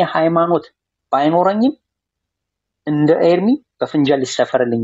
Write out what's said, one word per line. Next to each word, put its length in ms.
ሃይማኖት 580
ባይኖረኝም 600
እንደ 240
ኤርሚ 260
በፍንጃል 440
ሊሰፈርልኝ 640